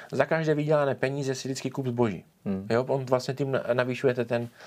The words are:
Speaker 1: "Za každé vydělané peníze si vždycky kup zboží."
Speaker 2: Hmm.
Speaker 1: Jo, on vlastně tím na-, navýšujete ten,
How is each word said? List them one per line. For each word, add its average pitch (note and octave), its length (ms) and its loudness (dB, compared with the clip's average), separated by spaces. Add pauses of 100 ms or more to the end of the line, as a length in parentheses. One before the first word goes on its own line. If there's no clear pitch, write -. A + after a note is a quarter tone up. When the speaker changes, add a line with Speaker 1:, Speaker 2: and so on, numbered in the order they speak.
(120)
Speaker 1:
"Za C3+ 120 2
každé D#3 300 2
vydělané D3 400 2
peníze C3+ 400 -2
si C3 140 -6
vždycky C3 220 -4
kup C3+ 160 -4
zboží." A#2+ 380 0 (200)
Speaker 2:
Hmm. G2 260 -2
Speaker 1:
Jo, A#2 180 4
on C3+ 160 0
vlastně B2+ 300 0
tím C3+ 180 -2
na-, B2 80 0 (120)
navýšujete B2 520 2
ten, A#2+ 240 -2 (180)